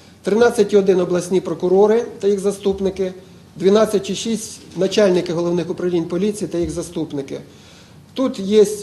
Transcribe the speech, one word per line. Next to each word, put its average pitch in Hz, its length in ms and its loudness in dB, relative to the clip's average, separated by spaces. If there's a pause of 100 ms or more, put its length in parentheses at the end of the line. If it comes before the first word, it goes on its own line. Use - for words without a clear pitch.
(240)
Тринадцять 220 500 2
і 208 40 8
один 190 220 4
обласні 180 420 0
прокурори 190 640 2 (140)
та 196 80 -2
їх 202 120 2
заступники, 190 720 -4 (420)
дванадцять 202 540 2
і 190 60 -4
шість - 440 -6 (180)
начальники 180 560 2
головних 175 360 -2
управлінь 175 360 -2
поліції 185 420 -4
та 170 100 -6
їх 165 140 -2
заступники. 151 680 -8 (720)
Тут 262 260 -4
є 202 260 4 (180)